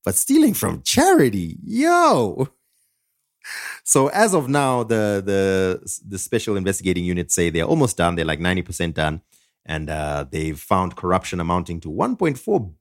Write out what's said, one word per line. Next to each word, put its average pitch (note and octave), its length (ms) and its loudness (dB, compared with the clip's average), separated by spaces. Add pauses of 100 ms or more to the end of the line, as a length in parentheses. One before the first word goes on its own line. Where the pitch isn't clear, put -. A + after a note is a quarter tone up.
But G2 100 -2
stealing D4 400 4
from E2+ 280 -4
charity, A#2 800 4
yo. C4 840 2 (1400)
So C3+ 240 4
as G3+ 260 2
of C#3+ 140 0
now, C3+ 340 2
the, G#2+ 420 0
the, F#2+ 800 0
the G2+ 120 -8
Special A2 380 -2
Investigating F#2 480 -2
Unit F2 260 -2
say E2+ 200 2
they're E2 140 0
almost D3+ 320 2
done. E2+ 180 2
They're, E2 100 -2
like, D#2 160 -2
ninety F2+ 220 0
percent E2+ 340 -4
done. D#2 260 -2 (420)
And, D#2 240 -8
uh, D2 420 -6
they've D#2 280 -4
found F#2 380 0
corruption F2+ 440 -2
amounting E2+ 400 -2
to D#2+ 100 -12
one F3 260 -2
point D3+ 220 0
four C#3 420 -2